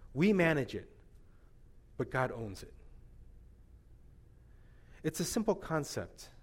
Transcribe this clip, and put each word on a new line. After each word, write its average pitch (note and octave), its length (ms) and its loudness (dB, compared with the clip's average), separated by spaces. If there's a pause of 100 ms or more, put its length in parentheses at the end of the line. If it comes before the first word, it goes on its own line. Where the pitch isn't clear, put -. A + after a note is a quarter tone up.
(140)
We F#3 180 6
manage D#3+ 420 4
it, - 140 -6 (1080)
but C3 120 -2
God C3 220 0
owns G#2+ 300 -8
it. - 100 -16 (2250)
It's D#3 180 -2
a F3 40 2
simple G#3+ 300 2
concept, - 760 -4 (120)